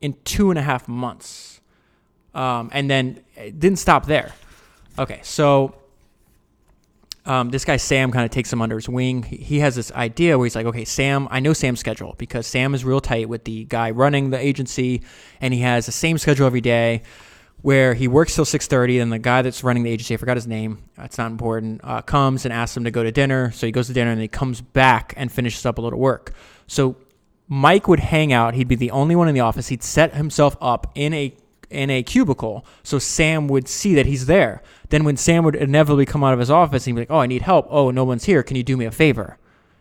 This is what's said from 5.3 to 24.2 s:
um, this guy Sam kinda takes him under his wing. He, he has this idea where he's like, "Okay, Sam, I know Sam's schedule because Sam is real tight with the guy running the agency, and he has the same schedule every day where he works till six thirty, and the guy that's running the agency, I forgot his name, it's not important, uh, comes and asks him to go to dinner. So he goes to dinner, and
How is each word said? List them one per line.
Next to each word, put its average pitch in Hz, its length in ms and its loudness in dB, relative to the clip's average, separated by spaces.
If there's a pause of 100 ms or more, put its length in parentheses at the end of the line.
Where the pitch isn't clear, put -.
um, 127 240 -2
this 131 160 -4
guy 147 120 0
Sam 131 340 0
kinda 117 180 -2
takes - 220 -6
him 120 100 -2
under 113 140 -4
his 110 140 -10
wing. 127 340 -2
He, - 140 -12
he 147 220 -2
has 139 160 2
this 117 180 -8
idea 131 440 2
where 123 80 2
he's 117 100 -4
like, 113 100 -4
"Okay, 117 200 -6
Sam, 139 460 -2
I 127 80 -2
know 147 140 2
Sam's 127 260 -2
schedule - 380 -10
because 120 300 -8
Sam 135 260 -2
is 127 100 -4
real 131 180 0
tight 113 280 -2
with 117 140 -8
the 110 220 -10
guy 117 260 -2
running 135 380 2
the 131 100 -2
agency, 127 640 -2 (400)
and 127 120 0
he 120 80 0
has 120 240 2
the 113 60 -8
same 165 260 0
schedule 139 300 4
every 123 140 0
day 117 400 2 (600)
where 135 320 4
he 123 140 0
works 151 280 4
till 156 100 2
six - 220 -2
thirty, 123 320 2
and 117 120 0
the 113 80 -4
guy 123 220 2
that's 127 220 -4
running 123 200 0
the 117 60 -2
agency, 113 240 -4
I 110 40 -2
forgot 123 200 -2
his 117 100 -8
name, 110 320 -6 (180)
it's - 200 -18
not 117 120 -6
important, 113 540 -6
uh, 120 180 -8
comes 135 440 0
and 120 80 -4
asks 117 240 -6
him 120 80 -4
to 117 60 -4
go 117 120 -2
to 113 80 -2
dinner. 131 400 0
So 120 160 -4
he 113 40 -4
goes 123 160 -2
to 127 60 -8
dinner, 120 180 0
and 110 100 -2